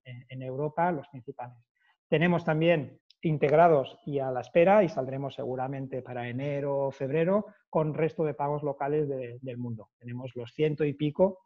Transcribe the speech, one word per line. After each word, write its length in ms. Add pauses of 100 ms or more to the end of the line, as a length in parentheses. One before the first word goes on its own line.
en, 240
en 140
Europa, 500
los 160
principales. 500 (500)
Tenemos 360
también 560 (220)
integrados 840
y 140
a 100
la 120
espera, 420
y 40
saldremos 460
seguramente 640
para 280
enero 500
o 140
febrero, 540 (220)
con 260
resto 300
de 100
pagos 280
locales 460
de, 320
del 180
mundo. 400
Tenemos 380
los 160
ciento 320
y 80
pico 540